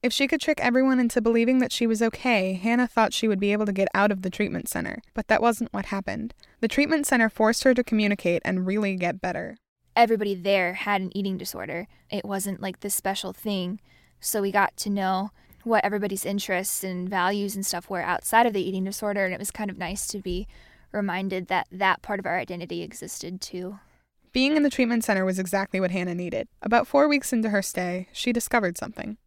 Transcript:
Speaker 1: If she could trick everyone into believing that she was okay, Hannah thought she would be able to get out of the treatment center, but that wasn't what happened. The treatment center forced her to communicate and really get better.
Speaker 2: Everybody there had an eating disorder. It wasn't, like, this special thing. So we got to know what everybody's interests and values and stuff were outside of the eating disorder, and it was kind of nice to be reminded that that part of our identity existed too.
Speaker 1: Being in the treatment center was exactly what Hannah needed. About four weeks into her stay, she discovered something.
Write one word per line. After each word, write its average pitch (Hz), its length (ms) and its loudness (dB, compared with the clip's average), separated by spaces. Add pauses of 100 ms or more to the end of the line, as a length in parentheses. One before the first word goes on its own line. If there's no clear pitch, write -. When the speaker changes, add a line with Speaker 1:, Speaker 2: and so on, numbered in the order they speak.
Speaker 1:
If 233 100 2
she 277 160 2
could 311 120 2
trick 311 220 0
everyone 254 380 4
into 240 200 2
believing 233 380 4
that 247 140 2
she 240 140 0
was 226 140 2
okay, 220 520 2
Hannah 233 340 2
thought 220 260 2
she - 140 0
would 196 140 2
be 202 100 2
able 208 160 2
to 202 60 0
get 190 200 2
out 208 200 4
of 190 100 -2
the 185 80 -2
treatment - 380 -4
center, - 340 -6 (120)
but 214 120 -6
that - 160 4
wasn't 226 300 0
what 202 140 -6
happened. 202 460 -6 (280)
The 226 80 0
treatment 294 400 2
center 233 200 4
forced 220 360 2
her 262 100 8
to 247 80 2
communicate 208 640 2
and 185 240 0
really 202 260 0
get 180 260 -4
better. - 360 -6 (400)
Speaker 2:
Everybody 214 400 4
there 185 380 2
had 202 260 0
an 185 160 -6
eating 190 220 -2
disorder. 156 500 -8 (200)
It - 160 -4
wasn't, 196 360 -4
like, 190 200 -6
this 202 140 -4
special 190 380 -2
thing. 196 480 -4 (400)
So 208 220 -2
we 196 100 0
got 202 240 2
to - 140 -4
know 190 400 0 (340)
what 226 200 2
everybody's 202 400 -2
interests 190 600 -2
and 180 240 -6
values 196 480 0
and 196 100 -6
stuff - 240 -6
were 175 120 -4
outside - 440 2
of 226 60 2
the 190 100 0
eating 190 220 -2
disorder, 202 400 -2
and 185 100 -2
it - 60 -8
was 202 100 -6
kind 208 200 -6
of 190 80 -12
nice 180 280 -6
to 202 140 -8
be 180 260 -6 (460)
reminded 190 560 -4
that 185 240 0
that 190 300 0
part 202 180 -4
of 190 60 -8
our 175 120 0
identity 175 440 -8
existed 180 580 -12
too. 185 400 -10 (500)
Speaker 1:
Being 277 260 4
in 302 60 4
the 285 80 4
treatment 233 320 2
center 190 220 2
was 185 160 0
exactly 190 400 -2
what 180 100 2
Hannah 180 240 -2
needed. 175 320 -4 (160)
About 233 240 4
four 285 220 4
weeks 285 240 0
into 220 160 2
her 202 140 2
stay, 180 500 -4
she - 200 -2
discovered 220 460 0
something. - 380 -10 (100)